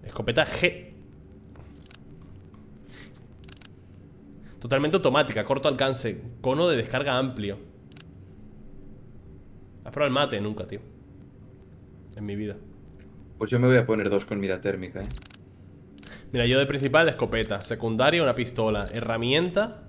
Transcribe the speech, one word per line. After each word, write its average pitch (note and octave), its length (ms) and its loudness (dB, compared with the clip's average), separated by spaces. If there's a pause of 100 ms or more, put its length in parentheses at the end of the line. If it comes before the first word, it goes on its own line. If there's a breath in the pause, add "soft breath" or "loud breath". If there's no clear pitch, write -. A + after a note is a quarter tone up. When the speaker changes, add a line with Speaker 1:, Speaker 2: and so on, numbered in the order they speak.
Speaker 1:
Escopeta B2 420 0
G. - 460 -4 (3750 loud breath)
Totalmente C#3 380 2
automática, B2+ 480 4
corto C3+ 220 0
alcance, C3 540 0 (200)
cono C#3+ 260 2
de D#3 100 4
descarga B2+ 400 0
amplio. A#2+ 400 -2 (2250)
¿Has A#2 80 -14
probado C#3+ 140 2
el B2+ 60 2
mate? C3+ 280 2
Nunca, G#2+ 260 -4
tío. G2+ 120 -10 (1400)
En G#2+ 100 -8
mi G2+ 100 -6
vida. G#2 220 -6 (800)
Speaker 2:
Pues A2 140 -2
yo B2 80 4
me B2+ 80 6
voy B2+ 100 8
a A#2+ 80 6
poner G#2+ 240 2
dos G2+ 160 2
con G#2 140 -4
mira F#2+ 200 0
térmica, F#2 440 -4
¿eh? G#2 40 -8 (1300 loud breath)
Speaker 1:
Mira, A#2+ 120 4
yo B2+ 140 6
de C#3+ 60 6
principal, C#3 420 4
escopeta. A2 540 0
Secundaria, A#2 640 2
una B2 120 4
pistola. A2 560 0
Herramienta. C#3+ 960 0